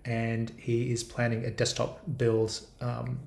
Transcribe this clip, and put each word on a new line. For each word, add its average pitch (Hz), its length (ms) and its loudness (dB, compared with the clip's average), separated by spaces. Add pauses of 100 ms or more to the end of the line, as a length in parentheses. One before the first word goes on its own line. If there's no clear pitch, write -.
and 113 520 0
he 117 340 0
is 120 120 0
planning 117 400 0
a - 60 -2
desktop - 520 0 (160)
build, 113 440 4 (200)
um, 123 460 -4